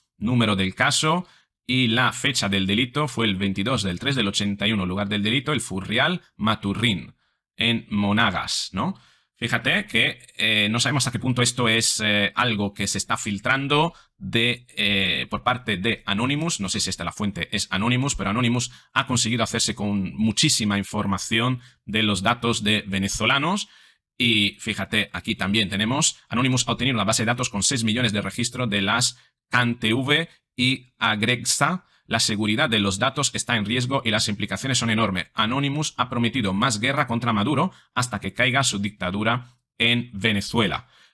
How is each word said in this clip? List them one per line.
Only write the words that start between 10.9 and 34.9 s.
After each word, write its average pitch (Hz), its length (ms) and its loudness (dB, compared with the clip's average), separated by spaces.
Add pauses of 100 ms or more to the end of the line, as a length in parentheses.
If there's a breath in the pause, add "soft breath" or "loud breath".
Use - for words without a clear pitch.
hasta - 80 0
qué 117 80 -6
punto 123 240 0
esto 120 260 2
es, 113 320 2
eh, 104 360 2
algo 104 360 0
que 101 140 -4
se - 120 -2
está - 180 -2
filtrando 139 760 0 (240 loud breath)
de, 117 480 0 (120)
eh, 101 520 0
por 104 140 -4
parte 107 340 0
de 98 300 -2
Anonymous. 143 540 -2
No 92 80 -4
sé 107 100 -2
si - 100 -2
esta 90 160 -6
la 82 80 -4
fuente - 420 -4
es 101 160 -2
Anonymous, 123 440 0
pero - 160 -2
Anonymous 120 400 0 (220 loud breath)
ha 135 140 0
conseguido 117 360 0
hacerse 220 320 0
con 101 400 -2
muchísima 107 640 2
información 113 840 0 (240 loud breath)
de 107 200 -2
los 101 180 0
datos 117 400 0
de 104 240 0
venezolanos. 107 840 0 (480 soft breath)
Y 214 440 2
fíjate, - 520 -2
aquí 110 220 -4
también 98 340 0
tenemos, 110 480 0 (120 loud breath)
Anonymous 127 400 0
ha - 40 0
obtenido 123 220 0
una 107 100 0
base 113 180 0
de 113 100 0
datos 123 180 -2
con 98 140 -2
seis 113 180 0
millones 113 300 0
de 104 100 -2
registros 117 480 -4
de 101 120 0
las 113 360 0 (320 soft breath)
cantv 123 800 2 (280 soft breath)
y 131 420 0
Agrexa. 120 840 0 (220 soft breath)
La - 140 0
seguridad 110 480 0
de 110 120 2
los 101 180 0
datos 131 360 0
está - 220 -2
en 104 80 0
riesgo 123 400 0
y 117 60 0
las 107 180 2
implicaciones 117 480 -2
son 117 140 0